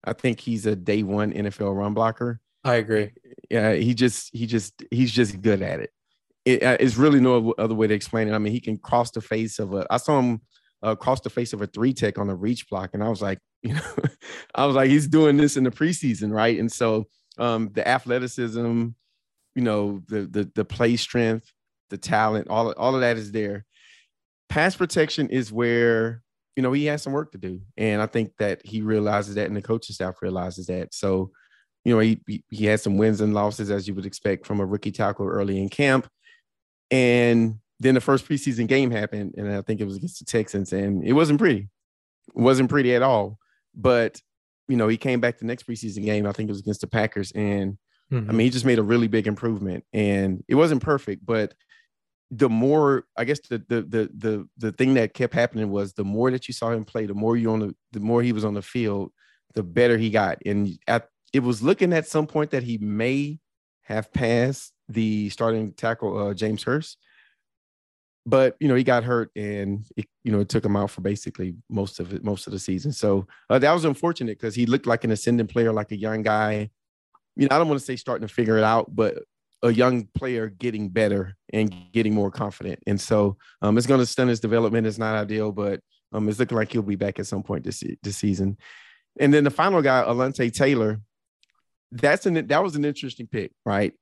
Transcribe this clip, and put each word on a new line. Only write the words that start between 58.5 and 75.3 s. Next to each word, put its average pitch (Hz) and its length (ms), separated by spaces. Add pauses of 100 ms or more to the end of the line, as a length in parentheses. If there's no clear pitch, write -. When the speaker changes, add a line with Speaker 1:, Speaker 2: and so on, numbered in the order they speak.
Speaker 1:
the 104 80
field, 101 500 (420)
the 110 100
better 117 340
he 110 120
got. 101 360
And 101 420
at, 117 220 (240)
it 139 80
was 120 200
looking 180 320
at 160 140
some 156 200
point 151 240
that 127 120
he 117 140
may 127 640 (440)
have 107 300
passed 120 600 (140)
the 107 420
starting 110 440
tackle, 113 440 (120)
uh, 104 40
James 107 300
Hurst, 147 340 (1300)
but, 131 340
you 151 80
know, 127 80
he 127 80
got 120 200
hurt 120 320
and 104 480 (140)
it, 110 80 (180)
you 117 80
know, 101 80
it 101 80
took 113 160
him 101 120
out 101 160
for 95 100
basically 95 540 (140)
most 98 300
of 92 140
it, - 100
most 101 240
of 98 60
the 95 60
season. 95 320
So, 98 360 (220)
uh, 127 100
that 151 140
was 170 100
unfortunate 139 560
'cause 110 160
he 120 120
looked 123 180
like 117 180
an 113 80
ascending 117 360